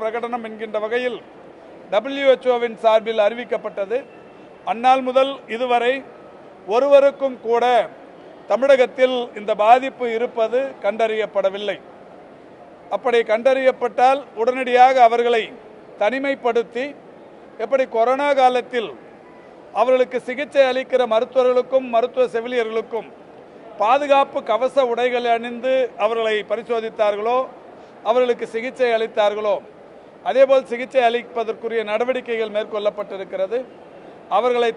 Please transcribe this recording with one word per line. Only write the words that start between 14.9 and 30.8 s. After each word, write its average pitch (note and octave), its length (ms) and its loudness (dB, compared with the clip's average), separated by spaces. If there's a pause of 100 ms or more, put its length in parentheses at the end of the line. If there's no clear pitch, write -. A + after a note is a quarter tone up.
அவர்களை A#3 360 2 (580)
தனிமைப்படுத்தி, A#3+ 840 -2 (800)
எப்படி C4 220 0 (100)
கொரோனா C4 340 0 (100)
காலத்தில் B3 500 0 (880)
அவர்களுக்கு B3 380 2 (120)
சிகிச்சை C4+ 420 0
அளிக்கிற B3+ 300 -2 (120)
மருத்துவர்களுக்கும் B3 840 0
மருத்துவ B3 380 0
செவிலியர்களுக்கும் A3+ 760 -4 (720)
பாதுகாப்பு C#4 580 2 (100)
கவச A#3+ 280 -2 (140)
உடைகளை A#3+ 460 -2
அணிந்து A#3+ 340 -6 (320)
அவர்களை A3 320 -2 (140)
பரிசோதித்தார்களோ, A3 880 -2 (720)
அவர்களுக்கு A#3+ 360 0 (100)
சிகிச்சை B3 420 -2
அளித்தார்களோ, G#3+ 580 0 (760)
அதேபோல் C4 420 4
சிகிச்சை B3 360 -2